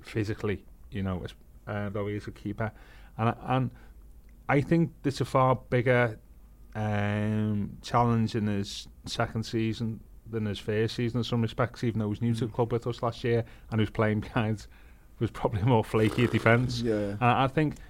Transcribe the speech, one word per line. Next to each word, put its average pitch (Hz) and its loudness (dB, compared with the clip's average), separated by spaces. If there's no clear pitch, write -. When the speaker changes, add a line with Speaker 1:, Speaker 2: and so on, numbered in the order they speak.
Speaker 1:
physically, 104 -4
you 98 -6
know, 92 -2
as, - -12
uh, 104 -4
though 101 -4
he 104 -4
is 104 -8
a - -10
keeper, 104 -6
and, 117 2
and 127 0
I 143 4
think 165 2
it's 139 -2
a - -2
far 131 4
bigger, 120 2
um, 104 0
challenge 117 2
in 107 0
his 101 -4
second 113 -4
season 113 -4
than 110 -2
his 101 -4
first 110 -2
season 120 -2
in 113 0
some 120 0
respects, 113 -2
even 110 0
though 107 0
he 104 -2
was 104 -4
new 117 2
to 113 -2
the 123 -2
Speaker 2:
Mm. 107 -8
Speaker 1:
club 117 0
with 117 -2
us 120 -6
last 117 -2
year 117 2
and 110 0
he 110 6
was 101 0
playing 107 2
behind, 110 -2
was 113 0
probably 117 -2
a 104 2
more 113 6
flaky 110 2
defence. 120 4
Speaker 2:
Yeah. 117 2
Speaker 1:
And 104 -2
I 120 4
think 147 0